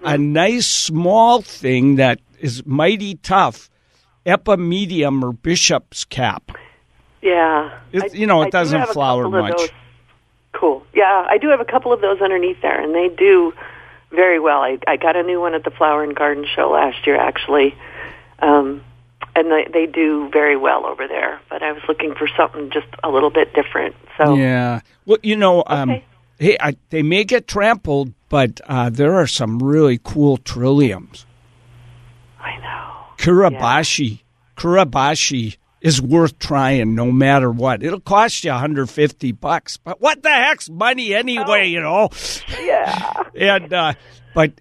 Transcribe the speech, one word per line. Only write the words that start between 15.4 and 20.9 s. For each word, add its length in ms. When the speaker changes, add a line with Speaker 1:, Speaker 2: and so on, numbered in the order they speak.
Speaker 2:
one 140
at 100
the 60
Flower 320
and 120
Garden 300
Show 160
last 340
year, 120
actually. 580
Um, 420
and 160
they, 200
they 140
do 460
very 260
well 280
over 220